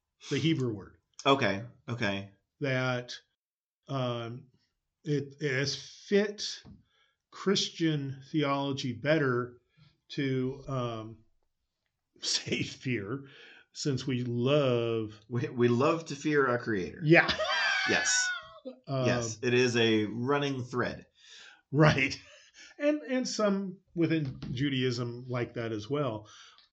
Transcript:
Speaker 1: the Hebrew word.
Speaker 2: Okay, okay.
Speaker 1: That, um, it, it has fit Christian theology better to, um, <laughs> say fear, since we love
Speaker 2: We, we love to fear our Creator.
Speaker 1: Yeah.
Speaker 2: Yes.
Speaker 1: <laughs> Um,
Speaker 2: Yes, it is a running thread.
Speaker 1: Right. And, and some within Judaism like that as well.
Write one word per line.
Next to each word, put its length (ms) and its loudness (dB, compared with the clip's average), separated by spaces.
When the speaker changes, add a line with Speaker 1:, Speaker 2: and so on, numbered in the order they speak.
Speaker 1:
the 60 0
Hebrew 380 0
word. 220 -14
Speaker 2:
Okay, 380 2
okay. 400 -4
Speaker 1:
That, 540 -2
um, 540 -4
it, 360 -4
it 140 0
has 200 0
fit 680 -2
Christian 880 -2
theology 640 0
better 600 0
to, 580 -2
um, 480 -6
<laughs> 520 -20
say 420 -4
fear, 640 -6
since 340 -4
we 180 0
love 920 0
Speaker 2:
We, 180 -2
we 200 4
love 380 2
to 80 -10
fear 320 2
our 120 2
Creator. 460 -4
Speaker 1:
Yeah. 220 8
Speaker 2:
Yes. 340 2
Speaker 1:
<laughs> 60 -2
Um, 200 -2
Speaker 2:
Yes, 340 0
it 140 2
is 240 4
a 280 4
running 560 -2
thread. 440 -4
Speaker 1:
Right. 460 4
And, 300 2
and 180 0
some 500 0
within 420 0
Judaism 720 -2
like 280 -4
that 180 -6
as 160 -6
well. 380 -4